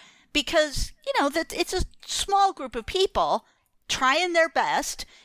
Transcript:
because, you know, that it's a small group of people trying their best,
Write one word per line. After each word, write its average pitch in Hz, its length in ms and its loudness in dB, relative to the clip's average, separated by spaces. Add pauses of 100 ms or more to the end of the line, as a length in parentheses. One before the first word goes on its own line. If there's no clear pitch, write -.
(320)
because, - 640 0 (120)
you 539 140 -4
know, 285 100 2
that 320 220 -4
it's - 220 -4
a 359 120 0 (200)
small 392 480 0
group 262 220 -12
of 233 100 -8
people 214 600 0 (440)
trying 320 440 0
their 330 160 4
best, 208 560 -2 (200)